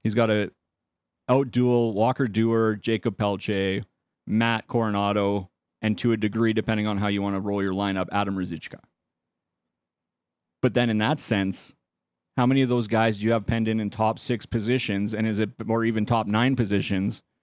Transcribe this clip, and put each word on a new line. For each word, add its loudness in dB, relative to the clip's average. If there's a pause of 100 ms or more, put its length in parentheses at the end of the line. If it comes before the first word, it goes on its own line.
He's -2
got 4
to 0 (800)
outduel 2
Walker 2
Duehr, 2
Jacob -2
Pelche, -2 (420)
Matt 0
Coronato, 0 (340)
and 0
to 2
a 2
degree, 0
depending -2
on -2
how 0
you 0
wanna -2
roll -2
your -2
lineup, -2
Adam -2
Ruzicka. -8 (1800)
But 2
then 2
in 0
that 0
sense, -2 (600)
how 2
many 4
of 2
those 0
guys 2
do -8
you 4
have 0
penned 0
in 0
in -2
top 0
six -4
positions, -2
and 0
is -2
it, 0 (180)
or 0
even 0
top 0
nine 2
positions? -2 (200)